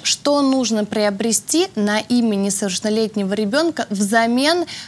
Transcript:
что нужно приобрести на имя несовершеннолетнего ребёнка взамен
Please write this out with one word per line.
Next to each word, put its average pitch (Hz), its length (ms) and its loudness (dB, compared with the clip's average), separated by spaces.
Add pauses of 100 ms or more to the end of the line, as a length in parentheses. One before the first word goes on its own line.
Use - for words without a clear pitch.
что - 380 0
нужно 254 420 2
приобрести 220 920 0
на 208 240 0
имя 233 360 2
несовершеннолетнего 202 1000 -2
ребёнка 233 560 0
взамен 233 760 2 (220)